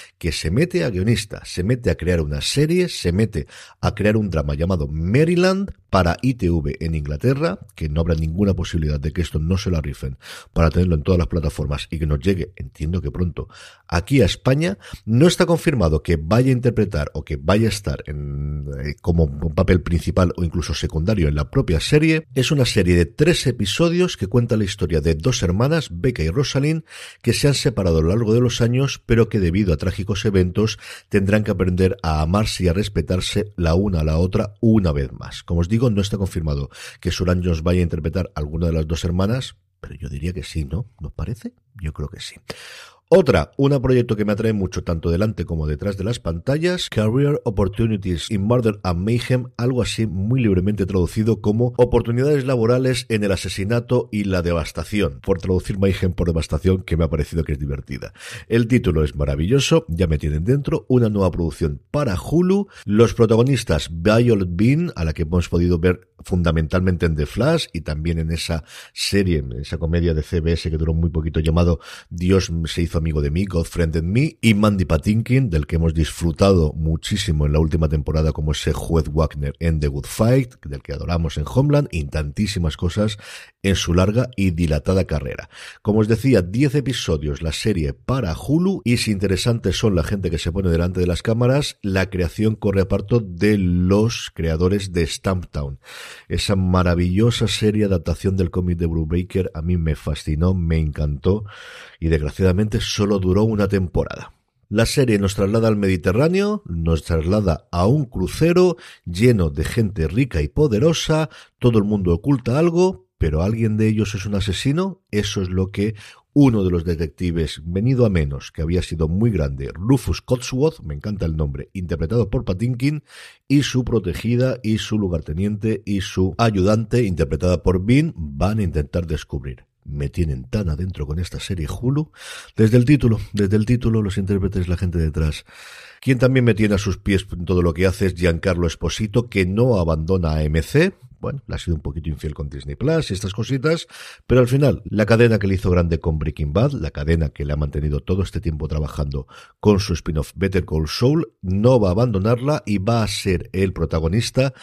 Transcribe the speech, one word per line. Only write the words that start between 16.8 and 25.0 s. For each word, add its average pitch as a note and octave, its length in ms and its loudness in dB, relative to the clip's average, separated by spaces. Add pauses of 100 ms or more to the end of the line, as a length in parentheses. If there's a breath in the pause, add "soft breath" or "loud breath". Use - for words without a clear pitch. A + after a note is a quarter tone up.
o D2+ 120 -6
que - 100 -6
vaya F#2 320 2
a G#2+ 40 0
estar - 360 -6
en, D2 640 -6 (160)
eh, D2 160 -6
como E2 240 2
un D2 320 -2
papel F#2 260 4
principal E2+ 540 0
o F2 80 -2
incluso D#2+ 300 -4
secundario E2+ 520 0
en D2 80 0
la D2 160 -2
propia G#2+ 300 0
serie. D#3 560 2
Es C3 160 0
una C3+ 140 4
serie F2+ 280 2
de F2 120 6
tres - 420 0
episodios E3+ 680 0
que A2+ 120 -4
cuenta A#2+ 280 2
la G#2+ 80 0
historia E2 360 -2